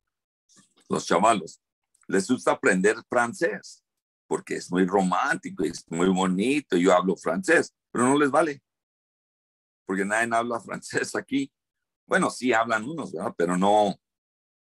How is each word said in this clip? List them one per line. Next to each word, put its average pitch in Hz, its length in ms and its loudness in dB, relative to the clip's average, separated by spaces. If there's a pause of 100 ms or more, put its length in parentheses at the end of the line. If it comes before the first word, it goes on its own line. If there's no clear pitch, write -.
(880)
los - 180 -4
chavalos, 95 560 0 (460)
les 190 220 -2
gusta 127 220 0
aprender 107 460 2 (120)
francés 120 720 -4 (440)
porque - 280 -6
es - 160 -10
muy 92 140 4
romántico 98 800 -2
y 73 40 -2
es - 200 -12
muy 85 180 0
bonito. 95 680 0
Yo 90 160 6
hablo 90 220 2
francés, - 600 0 (160)
pero 117 140 0
no 139 120 4
les 147 140 2
vale 143 300 0 (1200)
porque 98 200 -2
nadie 113 300 -2
habla 117 240 -2
<laughs> - 60 -16
francés - 500 -8
aquí. - 360 -4 (540)
Bueno, 175 240 0
sí 120 240 -2
hablan 113 340 0
unos, 139 240 -10
¿verdad? 98 260 -8
Pero 90 200 0
no. 101 380 2 (720)